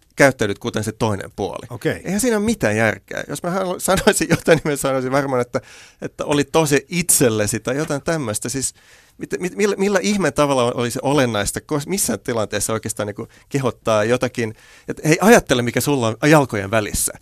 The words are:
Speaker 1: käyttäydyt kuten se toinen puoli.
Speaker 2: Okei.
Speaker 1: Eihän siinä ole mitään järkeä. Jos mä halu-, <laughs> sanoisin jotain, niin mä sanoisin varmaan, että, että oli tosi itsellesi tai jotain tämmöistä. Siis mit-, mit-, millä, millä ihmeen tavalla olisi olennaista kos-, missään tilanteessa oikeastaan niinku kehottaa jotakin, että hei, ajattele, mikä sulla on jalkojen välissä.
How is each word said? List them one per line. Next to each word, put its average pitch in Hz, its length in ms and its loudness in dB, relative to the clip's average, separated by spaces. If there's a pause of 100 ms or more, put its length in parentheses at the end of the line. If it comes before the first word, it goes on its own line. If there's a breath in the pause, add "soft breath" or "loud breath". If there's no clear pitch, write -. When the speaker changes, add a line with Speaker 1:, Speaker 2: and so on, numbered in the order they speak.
(160 soft breath)
Speaker 1:
käyttäydyt 117 440 2
kuten 113 240 -4
se 110 80 -4
toinen 107 440 -2
puoli. - 340 -6
Speaker 2:
Okei. 123 360 -4
Speaker 1:
Eihän 196 140 -2
siinä 233 180 2
ole 208 80 0
mitään 127 320 0
järkeä. 107 500 -2
Jos - 160 -10
mä 175 80 -4
halu-, 185 320 -4
<laughs> - 60 -2
sanoisin 185 400 2
jotain, 165 340 4
niin 156 100 -2
mä - 20 -2
sanoisin 131 360 -2
varmaan, 135 300 0
että, 120 200 -4 (400 loud breath)
että - 240 -8
oli 147 180 0
tosi 147 460 2
itsellesi 117 720 2
tai 131 180 -4
jotain 151 240 -4
tämmöistä. 131 480 -4
Siis 127 240 -6 (440 soft breath)
mit-, - 220 -8
mit-, 180 160 -6
millä, 202 200 0
millä 196 260 0
ihmeen 190 320 0
tavalla 135 420 2
olisi 120 260 -2
olennaista 117 580 0
kos-, 151 280 -6
missään 190 320 -4
tilanteessa 107 540 -4
oikeastaan 110 340 -6
niinku 107 200 -10 (220 soft breath)
kehottaa 113 540 0
jotakin, 117 520 -2 (320 loud breath)
että - 200 -6
hei, 160 140 6
ajattele, 180 400 6
mikä 120 200 -2
sulla 135 260 0
on 110 100 -2 (120)
jalkojen 113 420 2
välissä. 104 500 -2